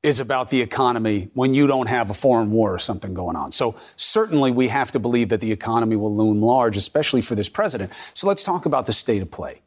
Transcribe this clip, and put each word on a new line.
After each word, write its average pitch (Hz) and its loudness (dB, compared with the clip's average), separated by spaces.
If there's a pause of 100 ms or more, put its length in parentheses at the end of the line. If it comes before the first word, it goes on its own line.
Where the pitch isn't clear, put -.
is 139 2
about 127 -2
the 131 4
economy 113 0
when 131 2
you 143 4
don't 131 0
have 117 0
a 101 -4
foreign 117 2
war 107 2
or 90 -4
something 95 -6
going 87 -6
on. 73 -8
So 117 0 (220)
certainly 165 2
we 123 2
have 131 -2
to 135 0
believe 120 0
that 110 0
the 110 -4
economy 113 0
will 104 -2
loom 107 2
large, 117 2
especially 131 0
for - -4
this 101 -2
president. 101 -4 (240)
So - 0
let's 196 0
talk 175 -2
about 139 0
the 117 0
state 104 0
of 90 -8
play. - -12